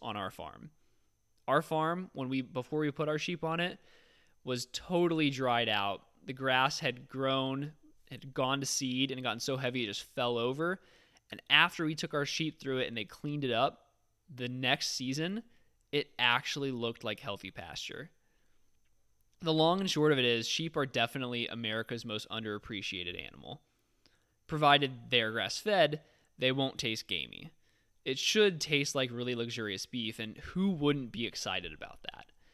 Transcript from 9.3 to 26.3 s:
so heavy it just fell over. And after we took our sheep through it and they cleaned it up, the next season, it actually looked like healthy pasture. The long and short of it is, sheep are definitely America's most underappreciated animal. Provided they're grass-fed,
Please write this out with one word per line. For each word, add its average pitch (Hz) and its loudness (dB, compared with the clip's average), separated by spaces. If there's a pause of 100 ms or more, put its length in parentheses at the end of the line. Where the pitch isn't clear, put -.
so 135 -2
heavy 127 -2
it - -2
just 101 -6 (120)
fell 123 0
over. 143 0 (500)
And - -14
after 160 6
we 156 0
took - -6
our 143 0
sheep - -4
through 135 0
it 123 0
and 117 -6
they 107 -4
cleaned 147 -6
it 123 2
up, 117 2 (460)
the 123 -6
next 127 0
season, 156 -2 (480)
it - -2
actually 135 2
looked 120 -4
like 107 -4
healthy 98 -10
pasture. 87 -12 (1300)
The 165 0
long 160 6
and 190 0
short 151 4
of 135 4
it 123 4
is, 117 2
sheep 165 -2
are 143 0
definitely 123 -2
America's 113 -4
most 107 -6
underappreciated 104 -6
animal. - -16 (840)
Provided 143 6 (160)
they're 113 4
grass-fed, 151 2 (380)